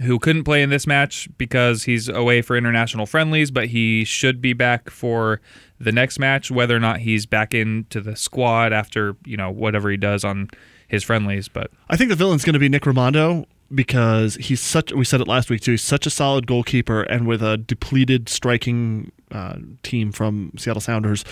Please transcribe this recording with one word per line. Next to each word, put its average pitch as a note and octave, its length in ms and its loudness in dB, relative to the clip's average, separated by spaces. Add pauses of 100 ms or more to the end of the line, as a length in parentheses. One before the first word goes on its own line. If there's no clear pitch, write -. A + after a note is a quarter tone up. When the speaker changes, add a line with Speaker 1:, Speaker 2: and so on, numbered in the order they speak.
Speaker 1:
who B2 180 2
couldn't D#3+ 260 2
play D3 180 4
in C#3 80 2
this C#3 160 0
match C#3+ 420 0 (100)
because A#2+ 460 0
he's A#2 240 0
away A#2+ 340 2
for B2 140 -2
international A#2 500 0
friendlies, D#3 440 0
but B2 180 -2
he A2+ 360 2
should B2+ 380 0
be B2+ 100 2
back A#2+ 380 0
for A2+ 500 -2 (400)
the A2 120 0
next B2+ 260 0
match, C3+ 320 0
whether A#2+ 260 2
or A2+ 40 2
not A2+ 200 0
he's A2 240 0
back A2 300 -2
into A2 460 -2
the G#2+ 140 -8
squad A#2 600 0
after, G#2 500 -2
you A#2+ 140 -10
know, F#2+ 120 -4
whatever G#2 400 -2
he G2+ 60 0
does G2+ 260 0
on G2 280 -4 (380)
his G#2 140 -2
friendlies. G2+ 460 -2
But - 220 -10 (180)
Speaker 2:
I E3+ 80 0
think B3 140 2
the F3 60 2
villain's F3 280 2
gonna D3+ 140 4
be C#3 100 4
Nick C#3 140 2
Rimando D3 640 2 (280)
because A2+ 640 2
he's - 240 -2
such, - 320 -2
we C3 120 2
said B2+ 180 2
it - 60 -2
last A#2+ 200 0
week A2+ 140 -2
too, B2 100 2
he's A2 100 0
such - 240 0
a D3 40 0
solid C#3 360 0
goalkeeper, A#2+ 560 0
and A#2+ 240 -2
with A2+ 160 0
a G#2+ 140 0
depleted B2 720 0
striking, A#2+ 800 -2 (220)
uh, F#2 240 -10 (260)
team G#2+ 300 -2
from G#2 460 -4
Seattle A2 220 -4
Sounders, G#2+ 520 -2